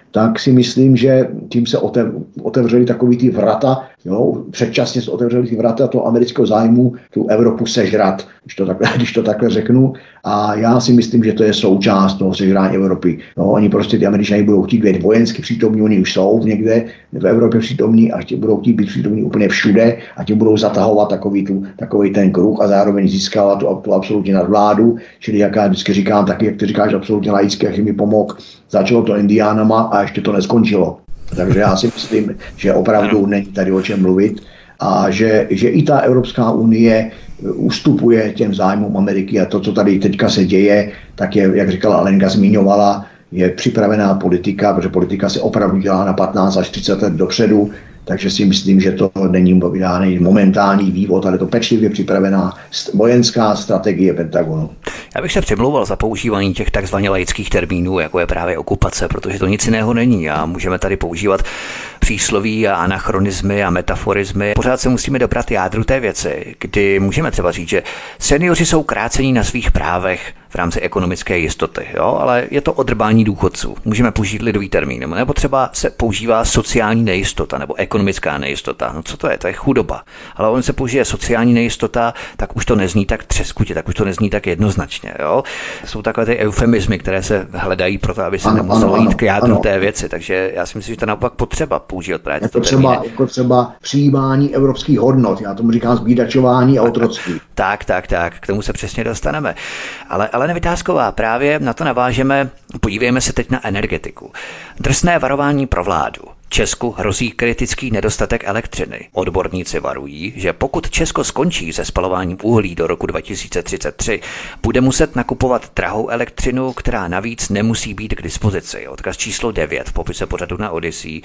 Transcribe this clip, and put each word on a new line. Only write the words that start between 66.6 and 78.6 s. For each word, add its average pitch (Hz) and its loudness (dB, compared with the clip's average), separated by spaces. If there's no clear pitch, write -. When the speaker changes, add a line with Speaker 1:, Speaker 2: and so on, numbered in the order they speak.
Speaker 2:
kdy 98 0
můžeme 98 -2
třeba 87 0
říct, 85 -8
že 92 0
seniori 165 2
jsou 110 2
krácení 117 -2
na 113 2
svých 113 0
právech 90 -2
v - -10
rámci 87 -2
ekonomické 90 -2
jistoty, - -4
jo? 85 2
Ale 120 0
je 143 -2
to - -2
odrbání 113 2
důchodců. 95 -4
Můžeme 110 0
použít 104 -4
lidový 101 -2
termín, 67 -4
nebo 117 -2
třeba 135 0
se - -4
používá 113 0
sociální 113 0
nejistota 92 -2
nebo 69 -8
ekonomická 90 -2
nejistota. 67 -6